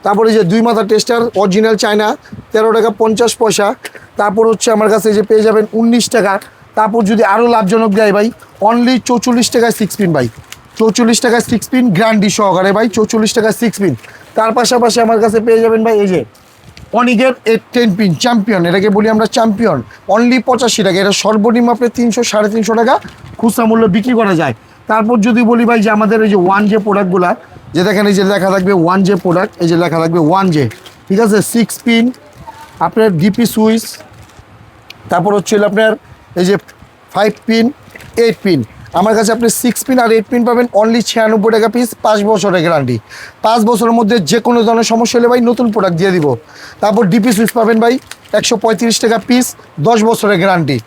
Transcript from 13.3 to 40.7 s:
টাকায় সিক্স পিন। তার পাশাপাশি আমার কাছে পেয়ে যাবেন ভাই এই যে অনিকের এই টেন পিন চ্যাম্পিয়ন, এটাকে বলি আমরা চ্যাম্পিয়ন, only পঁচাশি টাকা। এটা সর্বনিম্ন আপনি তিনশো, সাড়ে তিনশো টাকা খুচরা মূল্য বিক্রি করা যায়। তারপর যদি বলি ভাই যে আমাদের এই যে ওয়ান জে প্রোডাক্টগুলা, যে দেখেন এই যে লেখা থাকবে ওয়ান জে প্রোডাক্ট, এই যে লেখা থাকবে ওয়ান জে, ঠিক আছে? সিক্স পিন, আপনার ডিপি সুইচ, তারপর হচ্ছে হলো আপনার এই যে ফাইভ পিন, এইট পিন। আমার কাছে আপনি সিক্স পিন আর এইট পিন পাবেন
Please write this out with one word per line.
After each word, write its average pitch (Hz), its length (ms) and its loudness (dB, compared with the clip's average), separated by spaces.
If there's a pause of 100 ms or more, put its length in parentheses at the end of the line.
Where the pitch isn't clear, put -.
টাকায় 220 240 0
সিক্স 226 220 -2
পিন। 160 120 0 (420)
তার 220 220 0
পাশাপাশি 240 480 0
আমার 226 180 2
কাছে 226 220 0
পেয়ে 226 180 2
যাবেন 226 220 2
ভাই 226 160 2
এই 196 100 0
যে 160 80 0 (760)
অনিকের 247 340 2 (200)
এই 220 60 2 (140)
টেন 240 240 2
পিন 208 140 2 (120)
চ্যাম্পিয়ন, 220 460 0
এটাকে 196 280 0
বলি 214 180 0
আমরা 220 120 0 (100)
চ্যাম্পিয়ন, 214 420 0 (360)
only 240 320 2
পঁচাশি 240 400 -2
টাকা। 185 160 0
এটা 196 200 0
সর্বনিম্ন 220 520 0
আপনি 240 120 -2 (120)
তিনশো, 240 240 0 (100)
সাড়ে 214 220 0
তিনশো 226 260 -2
টাকা 247 140 2 (460)
খুচরা 233 300 0
মূল্য 226 140 2 (120)
বিক্রি 240 240 0
করা 202 200 2
যায়। 135 140 -2 (360)
তারপর 220 260 0 (100)
যদি 240 240 2
বলি 233 200 2
ভাই 233 140 2
যে 220 120 0
আমাদের 214 300 0
এই 202 80 2
যে 196 120 2
ওয়ান 196 240 2
জে 220 160 2
প্রোডাক্টগুলা, 190 440 0 (440)
যে 175 140 0
দেখেন 208 220 0
এই 196 80 2
যে 196 140 2
লেখা 190 220 0
থাকবে 196 180 0 (120)
ওয়ান 185 220 2
জে 202 80 2 (100)
প্রোডাক্ট, 180 280 0 (100)
এই 170 80 0
যে 170 120 2
লেখা 165 200 -2
থাকবে 165 260 0
ওয়ান 190 260 2
জে, 143 100 0 (440)
ঠিক 196 160 0
আছে? 208 140 2 (140)
সিক্স 233 220 -2 (100)
পিন, 233 200 2 (840)
আপনার 220 220 0 (120)
ডিপি 208 320 0
সুইচ, 220 320 0 (1300)
তারপর 180 260 0
হচ্ছে - 200 -2
হলো 208 140 2
আপনার 220 200 2 (500)
এই 185 80 2
যে 196 80 2 (580)
ফাইভ 214 180 0 (140)
পিন, 226 200 0 (580)
এইট 226 200 0
পিন। 170 160 0 (400)
আমার 214 180 0
কাছে 226 180 0
আপনি 233 120 0 (140)
সিক্স 247 240 -2
পিন 254 180 0
আর 220 120 0
এইট 214 140 -2
পিন 240 180 0
পাবেন 240 180 0 (140)